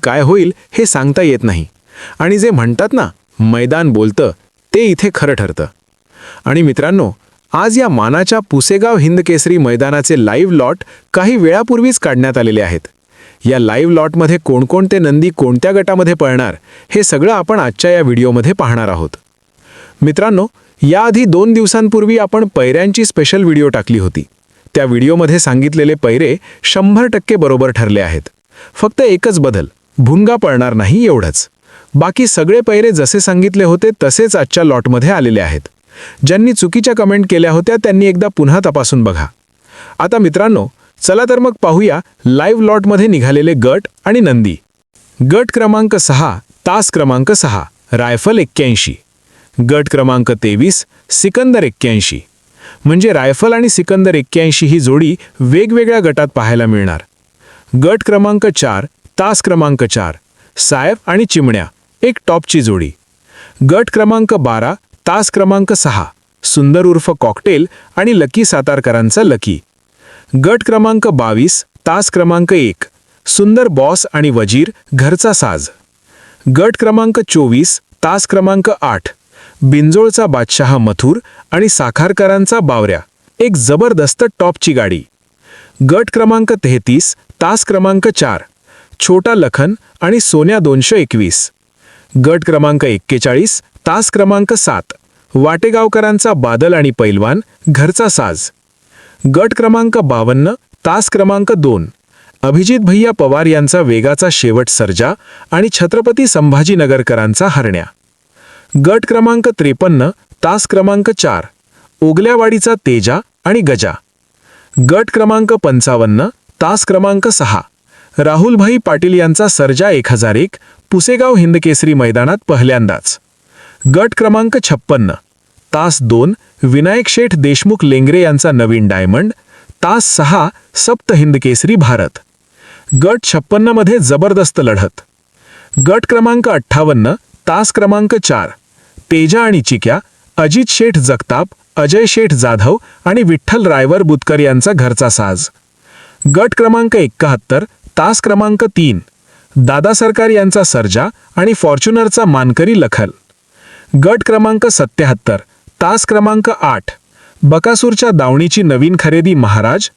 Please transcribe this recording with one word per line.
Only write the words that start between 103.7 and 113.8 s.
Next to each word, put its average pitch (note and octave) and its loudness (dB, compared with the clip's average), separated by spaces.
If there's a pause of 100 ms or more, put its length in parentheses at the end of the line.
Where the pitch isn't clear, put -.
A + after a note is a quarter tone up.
वेगाचा C3+ 0
शेवट A#2+ 0
सर्जा A2 -2 (380)
आणि G3+ 0
छत्रपती A#3 0
संभाजीनगरकरांचा C#3 0
हरण्या. A2 -2 (1000)
गट A3 2
क्रमांक A#3 0
त्रेपन्न, D3 0 (340)
तास F#3+ -2
क्रमांक G3 0
चार, A#2+ -4 (560)
ओगल्यावाडीचा A3 2 (120)
तेजा A#2+ 0 (260)
आणि G#3+ 0
गजा. G#2+ 0 (960)